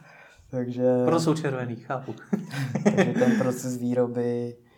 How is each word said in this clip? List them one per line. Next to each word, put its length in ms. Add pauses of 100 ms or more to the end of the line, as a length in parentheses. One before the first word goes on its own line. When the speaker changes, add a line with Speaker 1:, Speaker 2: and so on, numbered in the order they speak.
(500)
Speaker 1:
takže 340 (200)
Speaker 2:
Proto 160
jsou 140
červený, 420
chápu. 380 (360)
<laughs> 340
Speaker 1:
takže 280
ten 260
proces 380
výroby 800 (220)